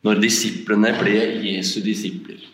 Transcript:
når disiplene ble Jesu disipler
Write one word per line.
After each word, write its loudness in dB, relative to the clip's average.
når 4
disiplene 2
ble 2
Jesu -4
disipler -6